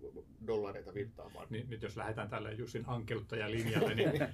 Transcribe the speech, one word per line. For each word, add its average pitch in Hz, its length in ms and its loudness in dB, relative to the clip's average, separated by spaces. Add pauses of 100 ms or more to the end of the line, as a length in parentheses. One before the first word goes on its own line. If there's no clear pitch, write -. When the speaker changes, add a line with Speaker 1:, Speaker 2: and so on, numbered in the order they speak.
(460)
Speaker 1:
dollareita 101 480 0
virtaamaan. 101 560 -6
Speaker 2:
Niin, 120 200 -4
nyt 110 120 -6
jos 110 140 -4
lähdetään 110 340 -2
tälle 110 220 -4
Jussin 110 340 -4
ankeuttajalinjalle, 113 1080 2
niin 185 160 6
Speaker 1:
<laughs> - 80 4 (160)